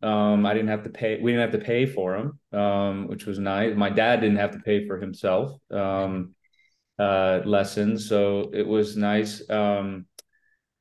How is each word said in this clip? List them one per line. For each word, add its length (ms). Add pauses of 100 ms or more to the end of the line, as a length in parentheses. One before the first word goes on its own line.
Um, 420
I 80
didn't 160
have 140
to 80
pay, 280
we 120
didn't 200
have 80
to 60
pay 220
for 280
him, 240 (200)
um, 480
which 180
was 140
nice. 360
My 140
dad 320
didn't 160
have 140
to 80
pay 260
for 140
himself, 600 (120)
um, 640 (640)
uh, 460
lessons. 640
So 460
it 140
was 280
nice. 540
Um, 560 (760)